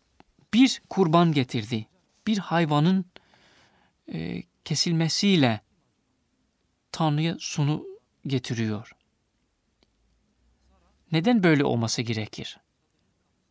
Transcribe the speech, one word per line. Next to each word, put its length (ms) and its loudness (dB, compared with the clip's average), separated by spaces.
Bir 360 4
kurban 420 4
getirdi. 560 -2
Bir 100 2
hayvanın, 680 0
e, 300 -8
kesilmesiyle 960 0
Tanrı'ya 480 0
sunu 460 -2
getiriyor. 640 -4
Neden 320 2
böyle 220 4
olması 360 -2
gerekir? 560 -8